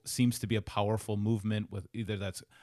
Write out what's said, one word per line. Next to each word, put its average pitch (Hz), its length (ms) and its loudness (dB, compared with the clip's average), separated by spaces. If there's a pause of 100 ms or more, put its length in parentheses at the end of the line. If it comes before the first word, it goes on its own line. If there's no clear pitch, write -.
seems 120 340 4
to 107 80 -4
be 110 100 2
a 104 40 0
powerful 104 540 0
movement 107 560 0
with 101 220 -8
either 104 240 -4
that's 95 260 -6 (200)